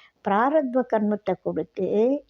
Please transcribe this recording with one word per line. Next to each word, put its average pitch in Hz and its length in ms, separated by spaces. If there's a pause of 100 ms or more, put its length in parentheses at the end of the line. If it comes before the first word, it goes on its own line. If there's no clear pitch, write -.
(280)
பிராரத்வ 254 540 (120)
கர்மத்தை 208 400 (100)
கொடுத்து, 190 880